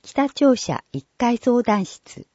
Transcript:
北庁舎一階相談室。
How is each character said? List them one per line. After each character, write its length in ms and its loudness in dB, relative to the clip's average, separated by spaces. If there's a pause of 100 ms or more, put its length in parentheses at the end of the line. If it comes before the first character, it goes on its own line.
北 280 -2
庁 260 4
舎 260 -6 (100)
一 140 -8 (120)
階 180 0
相 260 0
談 220 0
室。 500 -18